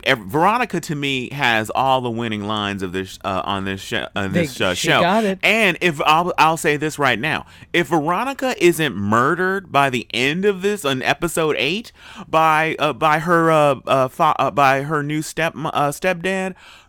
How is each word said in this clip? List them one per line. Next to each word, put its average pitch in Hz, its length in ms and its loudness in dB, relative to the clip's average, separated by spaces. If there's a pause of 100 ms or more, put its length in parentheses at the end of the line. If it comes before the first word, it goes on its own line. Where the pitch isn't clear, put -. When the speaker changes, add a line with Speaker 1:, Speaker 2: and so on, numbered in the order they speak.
Speaker 1:
ev-, 127 220 0
Veronica 180 560 0
to - 120 -8
me 139 360 -4
has 117 400 0
all 131 320 2
the 123 100 -4
winning 113 320 -4
lines 101 400 -4
of 92 80 -6
this, 92 320 -6
uh, 92 220 -2
on 98 180 -2
this 98 160 -6
sh-, - 140 -12 (200)
on 98 200 -4
this, 147 240 -2
Speaker 2:
They, 107 80 0
Speaker 1:
uh, 92 80 2
Speaker 2:
she 90 160 -4
Speaker 1:
show. 143 100 4
Speaker 2:
got 202 240 2
it. 190 180 -2
Speaker 1:
And 196 380 2
if 165 220 0
I'll, 160 360 2
I'll 160 200 4
say 151 180 0
this 151 240 -4
right 127 180 2
now, 123 280 -4 (260)
if 165 160 2
Veronica 196 720 -2
isn't 160 320 2
murdered 147 800 0
by 139 180 4
the 123 240 -4
end 139 300 0
of 196 200 0
this, 208 200 -2
on 135 180 -2
episode 156 560 0
eight, 156 360 -4 (340)
by, 160 500 2
uh, 151 140 0
by 151 280 2
her, 165 300 2
uh, 147 260 4 (120)
uh, 131 220 2
fa-, 156 300 2
uh, 135 100 2
by 135 320 4
her 147 220 -2
new 151 180 -4
step, 160 340 -4
uh, 143 360 -2
stepdad, 185 640 -4 (340)